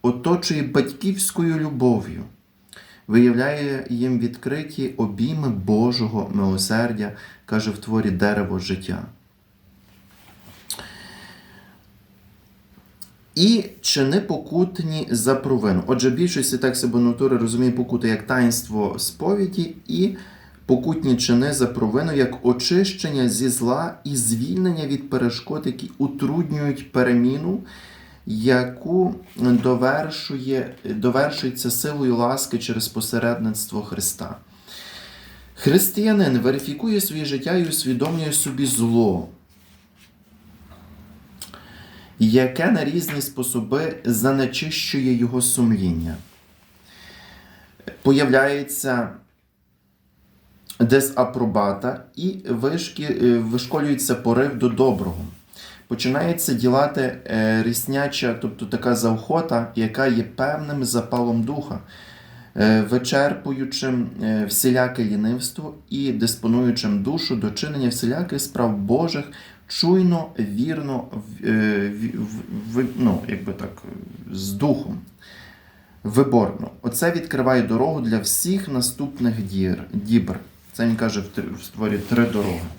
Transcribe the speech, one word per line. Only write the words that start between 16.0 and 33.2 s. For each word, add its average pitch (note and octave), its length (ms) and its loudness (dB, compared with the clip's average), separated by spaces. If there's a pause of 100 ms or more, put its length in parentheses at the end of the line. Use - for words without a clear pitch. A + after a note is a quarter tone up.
більшість B2+ 520 0
текстів B2+ 280 0
Бонавентури A#2+ 480 4
розуміє A#2 340 2
покуту A#2+ 360 0
як A2 200 0
таїнство A2+ 720 0
сповіді F#3 760 -2 (120)
і F3+ 280 0 (500)
покутні B2+ 520 2
чини B2 360 2
за B2+ 140 2
провину, A#2+ 460 0
як B2+ 320 0
очищення F3 840 2
зі A#2 200 0
зла C3 540 -2
і C#3+ 120 -4
звільнення D3+ 720 0
від C3+ 220 -4
перешкод, B2+ 560 -2
які - 320 -6
утруднюють C#3+ 960 -2
переміну, B2+ 680 2 (680)
яку B2+ 880 0 (200)
довершує, B2+ 1400 0 (100)
довершується B2 840 0
силою C#3+ 440 0
ласки A#2+ 420 0
через A2+ 300 -4
посередництво A2+ 920 -2